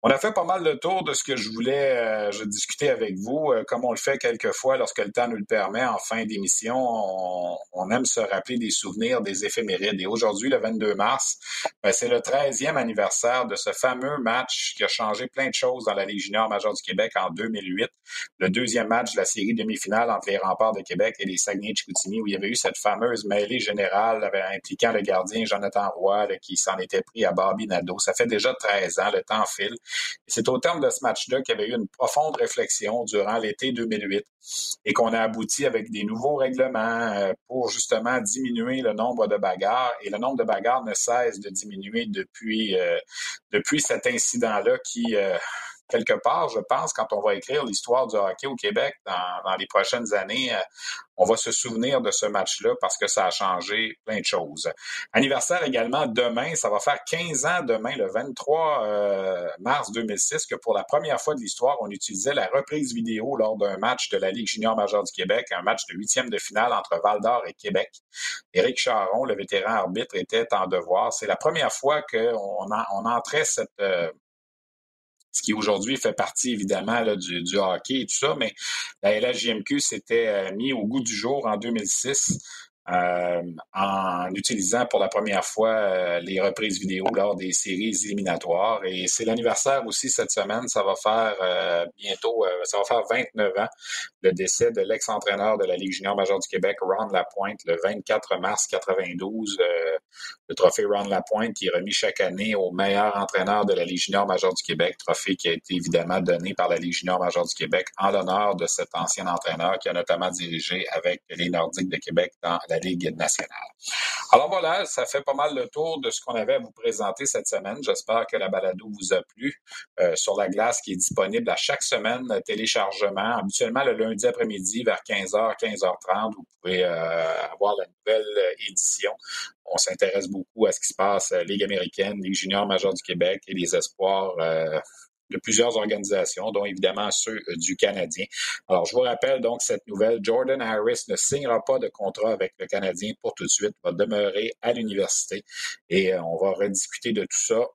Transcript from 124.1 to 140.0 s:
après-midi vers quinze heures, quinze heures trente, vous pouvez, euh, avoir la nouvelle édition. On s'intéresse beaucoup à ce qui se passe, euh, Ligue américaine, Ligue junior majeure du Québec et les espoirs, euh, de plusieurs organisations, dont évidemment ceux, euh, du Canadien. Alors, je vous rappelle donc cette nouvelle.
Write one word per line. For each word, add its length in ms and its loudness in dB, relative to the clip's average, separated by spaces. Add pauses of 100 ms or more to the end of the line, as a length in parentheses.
après-midi 580 0
vers 200 2
quinze 320 -2
heures, 220 2
quinze 260 -2
heures 160 0
trente, 360 0
vous 100 -18 (160)
pouvez, 220 0
euh, 600 0 (100)
avoir 240 2
la 80 -4
nouvelle 680 0 (120)
édition. 440 0 (540)
On 120 -2
s'intéresse 500 2
beaucoup 380 0
à 60 4
ce 80 -2
qui 80 -4
se 80 -6
passe, 360 2
euh, 120 2
Ligue 200 0
américaine, 580 -2
Ligue 140 -2
junior 320 0
majeure 260 4
du 100 -6
Québec 440 2
et 60 -8
les 220 0
espoirs, 640 2
euh, 400 2 (520)
de 80 -4
plusieurs 360 2
organisations, 760 0
dont 140 0
évidemment 460 0
ceux, 260 -2 (120)
euh, 60 -4
du 200 -4
Canadien. 500 0 (420)
Alors, 180 4
je 100 -4
vous 60 4
rappelle 400 0
donc 220 0
cette 240 -4
nouvelle. 340 2